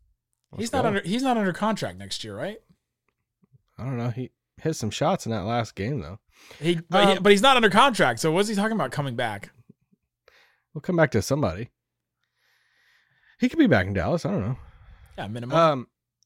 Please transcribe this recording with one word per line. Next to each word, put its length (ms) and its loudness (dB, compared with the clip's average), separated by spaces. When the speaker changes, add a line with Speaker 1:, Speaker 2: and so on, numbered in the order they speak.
Speaker 1:
He's 140 -6
Speaker 2:
Let's 20 -8
Speaker 1:
not 100 0
Speaker 2:
go. 60 2
Speaker 1:
under, 120 -2
he's 220 -4
not 140 2
under 160 -2
contract 440 -4
next 260 -12
year, 140 -12
right? 220 -8
Speaker 2:
I 80 -12
don't 120 -6
know. 120 -4
He 220 -8
hit 180 -4
some 160 -6
shots 340 -2
in 60 -6
that 140 -6
last 300 -4
game, 260 -6
though. 180 -14
Speaker 1:
He, 160 -2
but, 200 4
he, 80 4
Speaker 2:
Um, 60 -6
Speaker 1:
but 80 6
he's 100 6
not 140 6
under 140 4
contract, 500 4
so 120 0
what's 180 0
he 60 -4
talking 200 0
about 160 -2
coming 240 -4
back? 340 -6
Speaker 2:
We'll 80 -12
come 140 -4
back 160 4
to 100 2
somebody. 480 -4
He 100 2
could 100 0
be 80 8
back 200 4
in 60 -4
Dallas. 320 -2
I 60 -2
don't 100 -2
know. 160 -4
Speaker 1:
Yeah, 100 -10
minimum. 300 -4
Speaker 2:
Um, 300 2